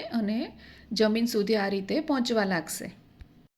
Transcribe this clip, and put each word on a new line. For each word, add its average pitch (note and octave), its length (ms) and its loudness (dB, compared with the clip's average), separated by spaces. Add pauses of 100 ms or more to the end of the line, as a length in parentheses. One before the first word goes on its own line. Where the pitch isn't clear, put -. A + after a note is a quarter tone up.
(140)
અને A3 260 0 (520)
જમીન A3 360 2
સુધી G#3+ 300 2
આ G3 120 0
રીતે G3 320 -2
પહોંચવા B3 440 2
લાગશે. E3+ 420 -4 (720)